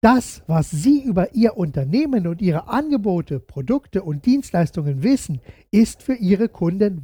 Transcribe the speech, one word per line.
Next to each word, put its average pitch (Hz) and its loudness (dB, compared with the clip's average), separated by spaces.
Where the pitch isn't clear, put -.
Das, 247 2
was 160 0
Sie 262 2
über 185 0
Ihr 226 2
Unternehmen 180 -2
und 170 -6
Ihre 170 -2
Angebote, 202 -2
Produkte 190 -4
und 147 -6
Dienstleistungen 165 0
wissen, 208 0
ist - 2
für 262 -4
Ihre 202 2
Kunden 190 -2